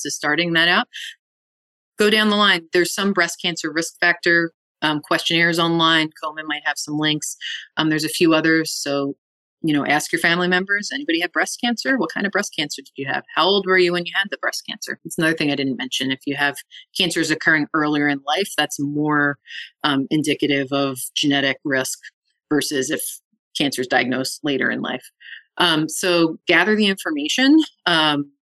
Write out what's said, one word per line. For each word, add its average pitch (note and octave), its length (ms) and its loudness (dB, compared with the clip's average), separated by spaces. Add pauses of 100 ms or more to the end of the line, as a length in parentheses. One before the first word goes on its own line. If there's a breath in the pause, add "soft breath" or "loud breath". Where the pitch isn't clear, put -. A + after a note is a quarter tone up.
is C#3+ 120 -6
starting E3 380 -2
that E3 120 4
out. F3+ 220 2 (1080 loud breath)
Go G#3 140 4
down G#3+ 180 4
the G#3 60 2
line. F#3+ 380 4
There's F3 200 2
some G3+ 200 -2
breast E3+ 280 0
cancer E3+ 320 -4
risk E3 280 -4
factor, E3+ 520 2 (300)
um, D3+ 180 0
questionnaires E3+ 600 0
online. E3 500 2 (120)
Komen D#3 240 -8
might D3 180 -6
have D3 120 0
some D3+ 220 -6
links. D3+ 380 -2 (400 loud breath)
Um, D#3 120 0
there's D#3 140 0
a D#3 60 -4
few D#3+ 260 4
others. D#3+ 380 2
So, C#3+ 420 -4 (460)
you D#3 120 0
know, C#3+ 140 0
ask D3 240 0
your E3+ 80 -2
family F3 300 2
members, F#3+ 440 0
"Anybody D3 280 -2
have F3+ 100 -2
breast - 320 -4
cancer? B3 340 -2
What G3+ 160 -2
kind F#3 140 -2
of - 60 -4
breast G3+ 260 -2
cancer D3 240 -6
did - 140 -20
you C3+ 100 -6
have? C#3 160 -4 (140)
How D#3 100 2
old G3 180 2
were F#3 140 4
you F3 140 4
when F3 120 -2
you E3+ 120 -12
had G3 160 0
the - 60 -10
breast - 300 -6
cancer?" - 360 -10
It's - 140 -8
another D#3+ 180 2
thing D3+ 160 0
I - 20 0
didn't C3+ 220 -2
mention. C3 340 -4
If C3 160 -4
you C#3 80 -4
have C#3+ 220 0 (420 loud breath)
cancers E3 320 0
occurring D#3 440 2
earlier D3+ 340 2
in C#3+ 180 0
life, E3+ 320 -2
that's D3+ 220 -2
more, D3 580 0 (460 loud breath)
um, C3+ 260 0
indicative C#3+ 640 0
of C#3 260 -2 (160)
genetic C#3 500 0
risk C3+ 360 -2 (520 loud breath)
versus C#3+ 380 0
if - 140 -4 (520)
cancer C3+ 260 -2
is B2 40 -4
diagnosed B2+ 560 -2
later B2+ 260 0
in A#2 140 -4
life. - 220 -8 (540 loud breath)
Um, D#3 280 2
so E3+ 520 0 (100)
gather F3+ 260 4
the G#3+ 120 2
information, E3+ 720 2 (240)
um, D3+ 480 2 (200)